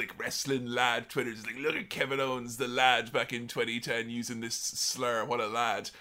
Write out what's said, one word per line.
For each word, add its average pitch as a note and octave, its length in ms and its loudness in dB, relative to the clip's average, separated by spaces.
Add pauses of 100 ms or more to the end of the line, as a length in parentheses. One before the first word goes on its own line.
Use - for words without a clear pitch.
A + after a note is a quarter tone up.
like, - 140 -10
wrestling B2 460 -2
lad A#2+ 440 2
Twitters, A#2 360 -2
like, A#2 120 -8
"Look D3+ 200 0
at F#3+ 120 -6
Kevin C#3 300 0
Owens, B2 380 -2
the B2 100 0
lad, B2 460 4
back A#2 180 2
in A#2+ 160 -4
twenty A#2 320 0
ten A#2 300 -2
using A#2 320 -4
this A#2 140 -4
slur, A#2+ 680 0
what A#2+ 160 0
a A2+ 80 2
lad." G#2+ 540 0